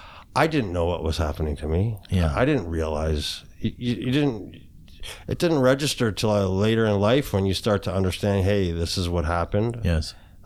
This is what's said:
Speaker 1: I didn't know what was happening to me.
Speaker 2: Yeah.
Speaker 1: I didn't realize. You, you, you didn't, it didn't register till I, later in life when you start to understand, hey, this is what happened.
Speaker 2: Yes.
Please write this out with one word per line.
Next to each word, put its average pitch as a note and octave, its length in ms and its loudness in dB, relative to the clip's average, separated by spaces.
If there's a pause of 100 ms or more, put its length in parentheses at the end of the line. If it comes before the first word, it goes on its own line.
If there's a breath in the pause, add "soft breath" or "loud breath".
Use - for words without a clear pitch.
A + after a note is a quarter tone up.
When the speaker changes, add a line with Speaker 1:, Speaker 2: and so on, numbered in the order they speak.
(340 loud breath)
Speaker 1:
I C#3+ 120 4
didn't C#3 260 0
know F2 140 0
what E2+ 160 -2
was D#2 160 -2
happening D#2 380 -2
to D2 120 -8
me. G2+ 300 0 (100)
Speaker 2:
Yeah. E2+ 260 2
Speaker 1:
I A#2+ 120 2
didn't B2 220 0
realize. D#2 760 -2 (140)
You, G#2 180 -2
you, A#2+ 180 -2 (120)
you B2+ 60 0
didn't, B2+ 440 -2 (680 loud breath)
it G#2 120 -4
didn't E3 200 2
register B2+ 540 2
till G#2+ 180 0
I, G#2 140 4
later G#2+ 420 2
in G#2 120 4
life A#2 360 2
when G2 100 2
you G2 100 2
start G2+ 300 0
to F2+ 100 -2
understand, F#2+ 500 0
hey, G2 280 2
this E2+ 240 -2
is F2+ 120 0
what E2+ 180 0
happened. F2 580 -2
Speaker 2:
Yes. D#2+ 300 0 (320 soft breath)